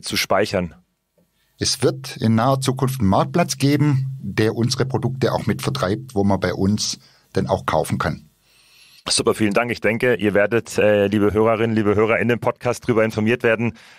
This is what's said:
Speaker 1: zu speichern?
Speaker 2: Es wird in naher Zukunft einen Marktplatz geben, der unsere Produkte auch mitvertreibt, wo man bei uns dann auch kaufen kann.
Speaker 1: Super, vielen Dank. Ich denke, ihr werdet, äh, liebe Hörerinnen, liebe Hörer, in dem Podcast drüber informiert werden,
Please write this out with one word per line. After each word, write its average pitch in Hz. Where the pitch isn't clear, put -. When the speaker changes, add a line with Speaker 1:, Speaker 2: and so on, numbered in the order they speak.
Speaker 1:
zu -
speichern? 95
Speaker 2:
Es -
wird 131
in 113
naher 131
Zukunft 131
einen 98
Marktplatz 143
geben, 143
der 104
unsere 117
Produkte -
auch -
mitvertreibt, -
wo 98
man 98
bei 90
uns 101
dann 95
auch 95
kaufen 78
kann. -
Speaker 1:
Super, 107
vielen 107
Dank. 117
Ich -
denke, 117
ihr 101
werdet, 104
äh, 104
liebe 101
Hörerinnen, 110
liebe 104
Hörer, 107
in 110
dem 120
Podcast -
drüber 110
informiert 110
werden, 113